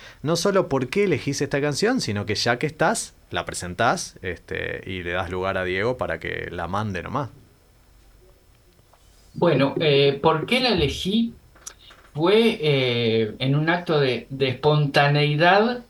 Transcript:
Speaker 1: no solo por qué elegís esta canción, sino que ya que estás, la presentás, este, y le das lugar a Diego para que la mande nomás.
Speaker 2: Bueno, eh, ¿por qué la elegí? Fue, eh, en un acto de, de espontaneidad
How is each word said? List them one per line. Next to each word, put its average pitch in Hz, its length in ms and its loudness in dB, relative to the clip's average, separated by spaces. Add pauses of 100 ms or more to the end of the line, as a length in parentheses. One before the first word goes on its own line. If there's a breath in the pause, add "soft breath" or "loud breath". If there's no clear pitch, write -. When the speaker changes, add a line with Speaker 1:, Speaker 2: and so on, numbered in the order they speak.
(220 loud breath)
Speaker 1:
no 156 140 0
solo 190 340 0
por 131 200 -2
qué 202 160 0
elegís 143 360 -2
esta 143 200 -2
canción, 170 400 -2
sino 104 240 -4
que 104 100 -4
ya 120 240 0
que 156 80 -4
estás, - 460 -2 (180)
la - 140 -4
presentás, 117 760 -4
este, 85 640 -8
y 92 180 -8
le 87 80 -6
das 90 180 -4
lugar 92 280 -4
a 92 80 -2
Diego 101 320 -2
para 82 220 -6
que 82 320 -8
la 85 160 -8
mande 98 360 -6
nomás. 110 260 -8 (2000)
Speaker 2:
Bueno, 139 460 2
eh, 139 420 4
¿por 156 240 2
qué 254 140 0
la 254 100 0
elegí? 196 720 0 (720 loud breath)
Fue, 196 480 4
eh, 120 800 2
en 135 160 2
un 156 140 0
acto 175 300 0
de, 123 300 0
de 135 200 -2
espontaneidad 151 1400 2